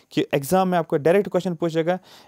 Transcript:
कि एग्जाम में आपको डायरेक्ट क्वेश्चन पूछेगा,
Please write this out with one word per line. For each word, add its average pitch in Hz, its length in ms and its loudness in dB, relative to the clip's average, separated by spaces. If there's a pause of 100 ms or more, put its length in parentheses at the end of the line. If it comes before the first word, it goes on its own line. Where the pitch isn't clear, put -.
(100)
कि 147 240 -2
एग्जाम 175 340 0
में 180 100 0
आपको 165 180 -2
डायरेक्ट 175 320 2
क्वेश्चन 180 260 -2
पूछेगा, 165 440 -2 (300)